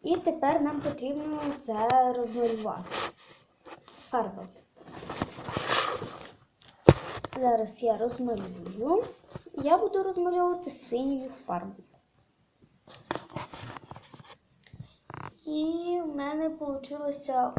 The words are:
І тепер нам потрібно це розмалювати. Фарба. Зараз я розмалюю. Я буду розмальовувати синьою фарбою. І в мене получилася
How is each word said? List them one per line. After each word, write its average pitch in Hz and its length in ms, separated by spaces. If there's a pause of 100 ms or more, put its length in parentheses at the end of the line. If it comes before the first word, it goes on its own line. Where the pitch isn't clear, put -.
І 330 140
тепер 311 440
нам 285 200
потрібно 302 580 (200)
це 220 280 (280)
розмалювати. 226 720 (1200)
Фарба. 196 380 (3000)
Зараз 233 440
я 220 140
розмалюю. 214 1040 (500)
Я 294 240
буду 392 260
розмальовувати 359 680
синьою 262 580 (160)
фарбою. 180 380 (3500)
І 330 600
в 294 100
мене 302 340
получилася 285 1080